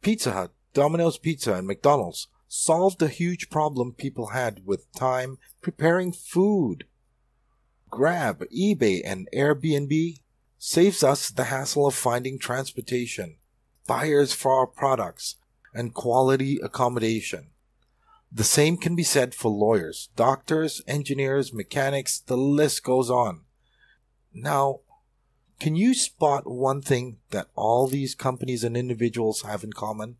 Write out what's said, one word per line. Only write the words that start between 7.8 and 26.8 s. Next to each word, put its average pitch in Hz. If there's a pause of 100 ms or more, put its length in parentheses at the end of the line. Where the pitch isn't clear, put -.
Grab, 139 (120)
eBay, 135
and 92
Airbnb 147 (360)
saves 190
us 139
the 127
hassle 139
of 139
finding 127
transportation, 123 (500)
buyers 143
for -
our 131
products, 127 (380)
and 117
quality 131
accommodation. 113 (840)
The 113
same 160
can 170
be 170
said 135
for -
lawyers, 104
doctors, 143
engineers, 135
mechanics, 135
the -
list 143
goes 127
on. 117 (920)
Now, 139 (800)
can 156
you 226
spot 147
one 135